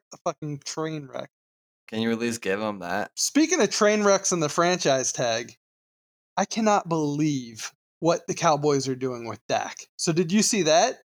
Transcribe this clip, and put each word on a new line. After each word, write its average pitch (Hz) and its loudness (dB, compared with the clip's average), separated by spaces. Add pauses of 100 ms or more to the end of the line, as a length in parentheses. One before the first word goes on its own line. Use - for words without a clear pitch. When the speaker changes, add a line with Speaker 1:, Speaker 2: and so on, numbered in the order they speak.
(140)
Speaker 1:
a - -20
fucking 147 -6
train 156 -8
wreck. - -10 (600)
Speaker 2:
Can 110 -4
you 113 0
at 113 -4
least 117 -4
give 98 -2
him 104 -4
that? 90 -4
Speaker 1:
Speaking 320 2
of 202 4
train 214 2
wrecks 196 2
in 180 0
the 151 0
franchise 165 0
tag, 117 -4 (800)
I 196 2
cannot 208 0
believe 147 -2 (260)
what 165 0
the 185 -4
Cowboys 143 2
are 131 -2
doing 123 -6
with 107 -10
Dak. - -4 (100)
So - 0
did 170 0
you 214 4
see 208 2
that? 165 4 (180)